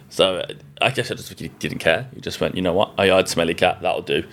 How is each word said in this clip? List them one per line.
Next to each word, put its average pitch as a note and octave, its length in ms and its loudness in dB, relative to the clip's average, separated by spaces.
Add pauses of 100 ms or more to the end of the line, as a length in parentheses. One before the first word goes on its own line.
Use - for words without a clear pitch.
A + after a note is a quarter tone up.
(100)
So, F#2 260 2
uh, D#2 100 -4 (340)
I A#2 100 2
guess C3 200 -2
I G#2 40 -6
just, - 260 -12
he E2 80 -8
didn't - 320 -8
care. F2 340 2
He - 60 -16
just - 200 -10
went, D#2+ 140 -2
"You F2+ 80 -2
know F2+ 100 2
what? G2 260 2
I G2 100 4
heard F#2 200 6
Smelly E2 260 0
Cat. - 280 2
That'll F2 200 0
do. C#2+ 200 0 (100)